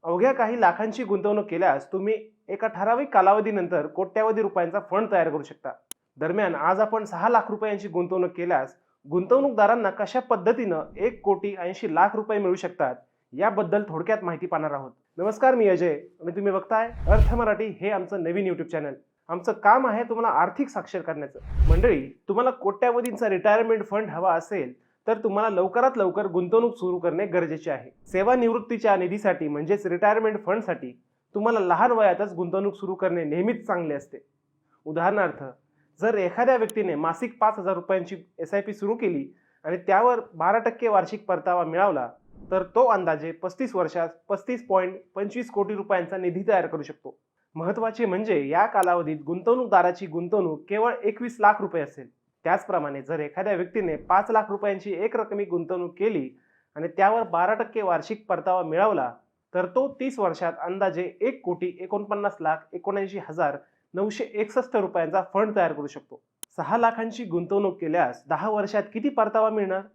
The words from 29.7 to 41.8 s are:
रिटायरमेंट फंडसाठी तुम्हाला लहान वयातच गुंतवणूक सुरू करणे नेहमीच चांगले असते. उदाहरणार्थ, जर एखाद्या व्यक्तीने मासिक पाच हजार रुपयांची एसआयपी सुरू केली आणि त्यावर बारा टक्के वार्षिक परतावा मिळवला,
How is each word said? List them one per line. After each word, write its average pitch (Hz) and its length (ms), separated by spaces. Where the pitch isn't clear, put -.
रिटायरमेंट 208 580
फंडसाठी 175 460
तुम्हाला 220 240
लहान 185 320
वयातच 202 420
गुंतवणूक 185 420
सुरू 190 200
करणे 175 280
नेहमीच 180 440
चांगले 175 260
असते. 139 240
उदाहरणार्थ, 170 580
जर 214 160
एखाद्या 214 420
व्यक्तीने 214 380
मासिक 165 440
पाच 214 200
हजार 185 160
रुपयांची 180 400
एसआयपी 202 340
सुरू 208 220
केली 170 300
आणि 170 120
त्यावर 220 420
बारा 175 260
टक्के 233 280
वार्षिक 214 380
परतावा 180 380
मिळवला, 165 440